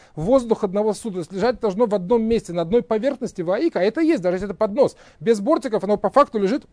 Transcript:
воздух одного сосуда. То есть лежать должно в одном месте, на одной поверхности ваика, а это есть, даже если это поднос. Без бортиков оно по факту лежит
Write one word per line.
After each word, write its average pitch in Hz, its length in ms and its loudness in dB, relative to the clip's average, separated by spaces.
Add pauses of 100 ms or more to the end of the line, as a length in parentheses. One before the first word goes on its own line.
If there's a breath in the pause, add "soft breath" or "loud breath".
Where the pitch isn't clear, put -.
(140 soft breath)
воздух 220 500 0
одного 208 300 -2
сосуда. 202 220 -8
То 180 40 -6
есть 160 120 -10
лежать 214 280 -2
должно 208 240 0
в 208 100 -2
одном 208 280 0
месте, 220 320 -2
на 170 80 -2
одной 208 200 2
поверхности 220 600 -4
ваика, 208 380 0
а - 20 2
это 220 180 0
есть, 311 220 2
даже 180 140 0
если 196 120 -6
это 190 80 -8
поднос. 220 400 0 (240 loud breath)
Без 202 220 0
бортиков 240 420 0
оно 202 140 0
по 208 100 -2
факту 269 300 2
лежит 202 340 0